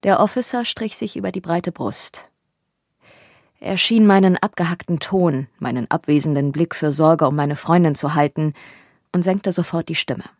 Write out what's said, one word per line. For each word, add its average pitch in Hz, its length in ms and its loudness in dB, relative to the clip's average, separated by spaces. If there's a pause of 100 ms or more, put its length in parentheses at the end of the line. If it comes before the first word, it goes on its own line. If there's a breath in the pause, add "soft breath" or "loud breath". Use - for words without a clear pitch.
Der 196 180 2
Officer 240 440 -2
strich - 320 -6
sich - 200 -8
über 190 140 -6
die 185 100 -8
breite 175 320 -4
Brust. - 580 -8 (1300 soft breath)
Er - 160 -6
schien 220 300 4
meinen 190 320 6
abgehackten 170 640 -4
Ton, 160 460 0 (120)
meinen 123 320 -4
abwesenden 143 600 0
Blick 151 240 -2
für 151 180 -2
Sorge 156 360 4
um 143 80 0
meine 147 200 -2
Freundin 165 380 4
zu 147 200 -4
halten 151 400 0 (580 loud breath)
und 180 100 0
senkte 190 300 -2
sofort 170 380 -4
die 165 40 -6
Stimme. - 300 -6 (160)